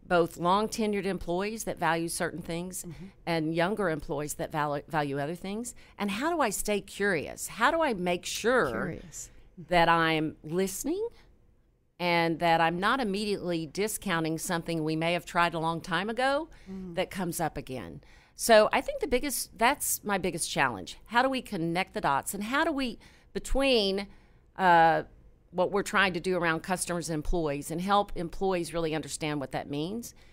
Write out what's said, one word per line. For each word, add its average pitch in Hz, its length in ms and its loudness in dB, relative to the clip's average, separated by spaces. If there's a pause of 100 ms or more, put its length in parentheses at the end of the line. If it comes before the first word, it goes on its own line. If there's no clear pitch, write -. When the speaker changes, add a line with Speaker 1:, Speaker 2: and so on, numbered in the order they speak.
Speaker 1:
both 170 320 2
long-tenured 202 680 0
employees 196 600 -4
that 165 120 -6
value 170 320 0
certain 180 320 -4
things 175 420 -8
Speaker 2:
Mm-hmm. 165 220 -14 (200)
Speaker 1:
and 165 300 0
younger 190 340 0
employees 151 460 -4
that - 160 -6
val-, 147 360 -2
value 143 320 -2
other 143 160 -4
things. 208 400 -8 (220)
And 202 140 -2
how 269 220 -2
do 320 80 0
I 240 80 2
stay 208 320 -2
curious? 160 680 -4
How 240 240 2
do 330 100 2
I 294 120 2
make 180 320 -2
sure 220 440 2
Speaker 2:
Curious. 139 600 -8 (400)
Speaker 1:
that 170 180 6
I'm 160 560 4
listening 190 640 -2 (920)
and 170 400 2
that 165 200 4
I'm 170 200 2
not 226 200 2
immediately 190 680 -2
discounting 170 720 -2
something 165 440 -2
we 156 140 0
may 165 160 0
have 170 120 -2
tried 170 280 0
a 165 60 -4
long 165 200 -2
time 185 300 -4
ago 269 400 0 (200)
Speaker 2:
Mm. 185 260 -10
Speaker 1:
that 180 160 -2
comes 175 280 -6
up 156 160 -2
again? 127 460 -10 (340)
So 214 380 8
I 247 80 2
think 554 180 -6
the 440 80 -4
biggest, 254 500 -2
that's - 460 0
my 202 140 0
biggest 170 340 -2
challenge. 117 540 -2
How 233 160 2
do 262 80 4
we 262 120 -2
connect 170 520 -4
the 214 80 -4
dots? 139 320 0
And 196 120 -6
how 277 200 2
do 330 80 0
we, 269 240 -4 (340)
between, 202 760 2 (500)
uh, 165 460 8 (480)
what 175 200 0
we're 190 120 0
trying 196 300 4
to 175 60 -2
do 185 160 0
around 165 260 2
customers 175 500 -4
and - 20 -2
employees 151 560 0
and 165 100 -4
help 202 360 2
employees 175 580 -2
really 165 220 -2
understand 147 440 -4
what 131 120 -8
that - 180 -6
means, 180 460 -6 (180)